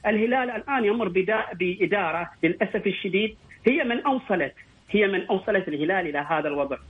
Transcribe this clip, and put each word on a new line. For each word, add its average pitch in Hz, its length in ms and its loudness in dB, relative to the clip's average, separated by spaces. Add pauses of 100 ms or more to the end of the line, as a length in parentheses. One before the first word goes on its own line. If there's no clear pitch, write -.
الهلال 240 440 2
الآن 240 360 -2
يمر 214 220 2
بدا-، 190 460 0
بإدارة 180 760 0 (140)
للأسف 202 440 0
الشديد 196 480 -2 (320)
هي 285 160 4
من 240 180 -2
أوصلت، 202 520 0 (360)
هي 202 180 4
من 196 180 -2
أوصلت 190 420 0
الهلال 160 400 -2
إلى 147 220 -4
هذا 151 180 0
الوضع. 139 300 -2 (120)